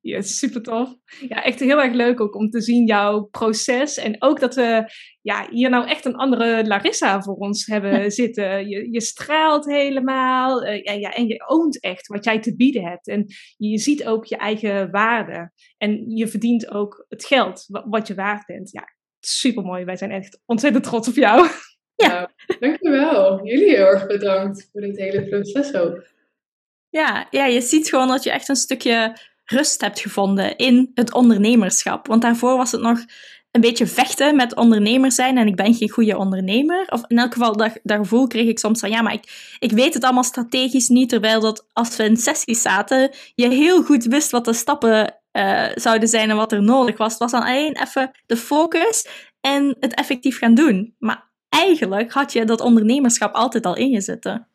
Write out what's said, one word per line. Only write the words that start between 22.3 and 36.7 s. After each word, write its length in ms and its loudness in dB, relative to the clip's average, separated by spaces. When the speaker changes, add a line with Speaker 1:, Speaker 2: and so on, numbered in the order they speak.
Speaker 3:
dankjewel. 840 0
Jullie 240 4
heel 160 6
erg 220 4
bedankt 640 -2
voor 100 -10
dit 160 -8
hele 300 -4
proces 460 -4
ook. 340 -4
Speaker 2:
Ja, 400 -2
ja, 160 0
je 160 2
ziet 280 0
gewoon 180 2
dat 160 0
je 80 -2
echt 180 -6
een 60 2
stukje 640 -2
rust 380 -2
hebt 180 -4
gevonden 580 -2
in 360 4
het 200 -2
ondernemerschap. 960 2
Want 140 2
daarvoor 360 2
was 140 -2
het 100 -4
nog 180 2
een 100 4
beetje 260 2
vechten 480 2
met 200 2
ondernemer 560 4
zijn 260 2
en 100 4
ik 80 0
ben 180 4
geen 160 0
goede 280 2
ondernemer. 720 0